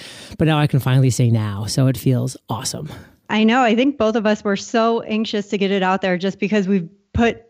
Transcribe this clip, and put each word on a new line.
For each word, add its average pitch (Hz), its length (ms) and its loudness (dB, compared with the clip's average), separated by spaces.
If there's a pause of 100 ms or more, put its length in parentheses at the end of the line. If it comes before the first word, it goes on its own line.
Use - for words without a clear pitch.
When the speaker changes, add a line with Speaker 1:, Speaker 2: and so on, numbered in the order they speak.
(380)
Speaker 1:
But 165 60 0
now 156 160 4
I 147 80 4
can 143 100 0
finally 131 320 4
say 120 180 2
now, 107 380 -2
so 131 220 2
it 127 100 0
feels 127 380 -2 (120)
awesome. - 440 -8 (360)
Speaker 2:
I 214 140 0
know. 226 180 4
I 233 140 4
think 269 240 2
both 220 160 2
of 220 100 -2
us 214 200 0
were 202 100 0
so 226 460 0
anxious 214 480 -4
to 208 100 -2
get 196 140 0
it 196 100 0
out 185 200 0
there 185 140 0
just 190 220 -4
because 202 300 0
we've 185 200 0 (240)
put, 226 380 0